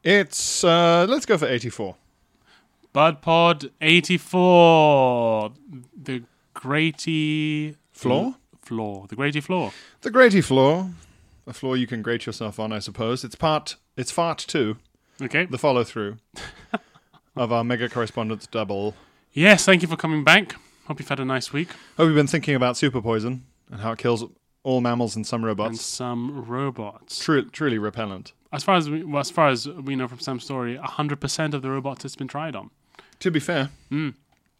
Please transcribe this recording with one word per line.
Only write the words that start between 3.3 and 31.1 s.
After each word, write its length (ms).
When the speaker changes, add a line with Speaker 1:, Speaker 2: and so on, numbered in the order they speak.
Speaker 2:
eighty-four. 1700
The 220
Grady 1200
Speaker 1:
Floor? 440
Speaker 2:
Floor. 460
The 80
Grady 240
Floor. 320
Speaker 1:
The 80
Grady 300
Floor. 500
A 40
floor 240
you 120
can 120
grate 260
yourself 340
on, 120
I 60
suppose. 460
It's 100
part, 400
it's 160
fart 260
two. 380
Speaker 2:
Okay. 260
Speaker 1:
The 120
follow-through 600
<laughs> 600
of 160
our 120
mega 240
correspondence 580
double. 480
Speaker 2:
Yes, 320
thank 180
you 60
for 80
coming 280
back. 300
Hope 140
you've 80
had 120
a 40
nice 280
week. 180
Speaker 1:
Hope 100
you've 80
been 140
thinking 260
about 220
super 260
poison 420
and 100
how 120
it 60
kills 260
all 180
mammals 360
and 100
some 180
robots. 260
Speaker 2:
And 80
some 680
robots. 720
Speaker 1:
Tru-, 320
truly 280
repellent. 540
Speaker 2:
As 140
far 120
as 120
we, 160
well, 160
as 100
far 180
as 200
we 260
know 140
from 120
Sam's 240
story, 320
a 60
hundred 380